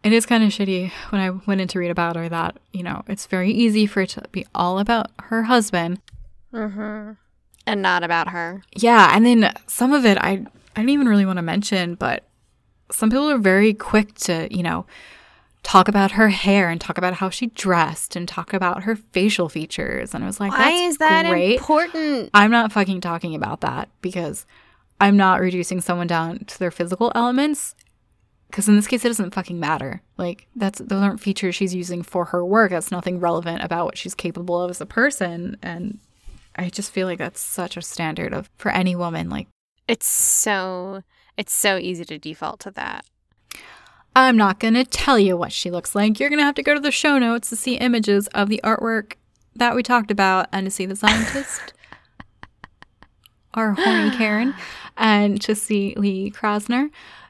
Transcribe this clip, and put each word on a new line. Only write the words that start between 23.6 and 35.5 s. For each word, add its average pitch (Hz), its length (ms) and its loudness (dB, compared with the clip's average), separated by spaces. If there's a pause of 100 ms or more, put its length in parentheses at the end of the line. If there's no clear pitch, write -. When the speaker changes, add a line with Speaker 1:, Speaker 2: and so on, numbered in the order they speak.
Speaker 1:
that 139 280 -6 (120)
because 180 440 -6 (560)
I'm 202 160 8
not 185 240 6
reducing 180 400 -2
someone 175 240 -2
down 165 400 -2
to - 140 -16
their 180 100 -2
physical 180 460 -2
elements. 254 580 0 (800)
'Cause - 180 0
in 208 60 10
this 208 100 4
case, 240 180 -2
it 254 40 0
doesn't 220 260 -2
fucking 175 260 -8
matter. 151 440 -4 (140)
Like, 180 280 -8 (100)
that's, 202 240 -4
those 196 220 -2
aren't 202 180 0
features 190 360 -2
she's 185 180 -2
using 180 300 -6
for 175 220 -4
her 175 200 -2
work. 208 240 4
That's 170 220 -4
nothing 180 280 -4
relevant 170 440 -2
about 170 220 -4
what - 120 -8
she's - 160 -10
capable 175 480 -4
of 180 80 -2
as 180 120 -10
a 151 40 -10
person. 180 760 -4